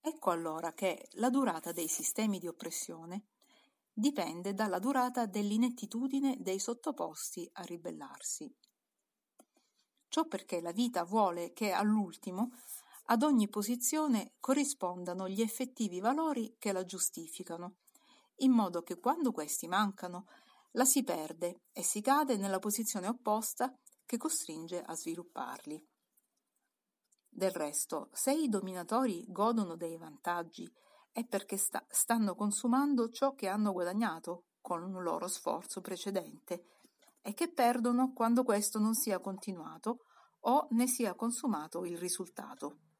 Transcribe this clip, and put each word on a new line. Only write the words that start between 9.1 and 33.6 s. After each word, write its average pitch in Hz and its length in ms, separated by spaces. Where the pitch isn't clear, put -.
Ciò 320 180
perché 190 360
la 170 100
vita 233 320
vuole 175 480
che 202 220
all'ultimo 202 800
ad 233 160
ogni 247 260
posizione 247 920
corrispondano 185 880
gli 190 140
effettivi 220 580
valori 262 580
che 208 140
la 185 140
giustificano, 175 880
in 262 140
modo 185 300
che 175 180
quando 285 320
questi 156 360
mancano 190 600
la 254 140
si 262 180
perde 165 600
e 202 100
si - 180
cade 269 360
nella 196 220
posizione 208 480
opposta 233 680
che - 120
costringe 170 640
a 165 140
svilupparli. 156 920
Del 190 200
resto, 156 600
se - 220
i 311 160
dominatori 190 800
godono 196 480
dei 165 220
vantaggi, 165 720
è 233 120
perché 196 340
sta-, - 300
stanno 202 460
consumando 240 800
ciò 269 240
che - 120
hanno 208 240